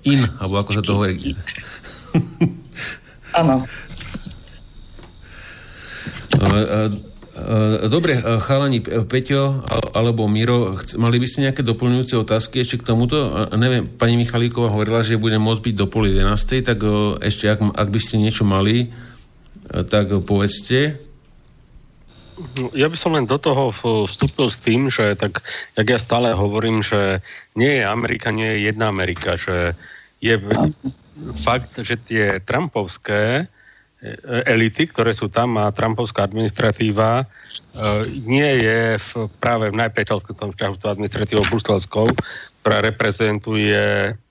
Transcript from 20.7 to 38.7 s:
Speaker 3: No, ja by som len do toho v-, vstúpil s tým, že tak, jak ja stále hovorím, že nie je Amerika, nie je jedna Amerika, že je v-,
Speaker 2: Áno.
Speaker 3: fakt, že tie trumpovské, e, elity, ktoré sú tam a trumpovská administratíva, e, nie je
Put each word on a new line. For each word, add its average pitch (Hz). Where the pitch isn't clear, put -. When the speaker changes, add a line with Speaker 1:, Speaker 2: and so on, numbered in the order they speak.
Speaker 3:
No, 127
ja 147
by 165
som 165
len 131
do 139
toho 139
v-, 107
vstúpil 139
s -
tým, 117
že 107
tak, 95
jak 110
ja 120
stále 117
hovorím, 107
že 98
nie 123
je 135
Amerika, 113
nie 110
je 107
jedna 110
Amerika, 92
že 87
je 110
v-, 101
Speaker 2:
Áno. 127
Speaker 3:
fakt, 127
že 117
tie 101
trumpovské, 117
e, -
elity, 113
ktoré -
sú 104
tam 117
a 104
trumpovská 110
administratíva, 110
e, 131
nie 139
je 113